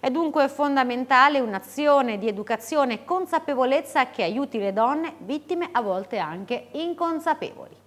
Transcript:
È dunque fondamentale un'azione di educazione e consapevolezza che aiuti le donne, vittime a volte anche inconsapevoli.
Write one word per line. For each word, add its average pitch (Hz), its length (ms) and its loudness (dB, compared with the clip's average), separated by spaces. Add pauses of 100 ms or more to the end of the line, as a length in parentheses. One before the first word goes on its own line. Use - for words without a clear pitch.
È - 80 -2
dunque 294 400 2
fondamentale 269 920 4
un'azione 247 760 2
di 196 100 -4
educazione 226 680 0
e - 100 -10
consapevolezza 285 1040 0
che 247 140 -4
aiuti 226 360 -2
le 196 140 -2
donne, 285 460 0
vittime 320 520 -4
a 240 120 0
volte 196 340 -4
anche 190 540 -6
inconsapevoli. 320 1040 -4 (100)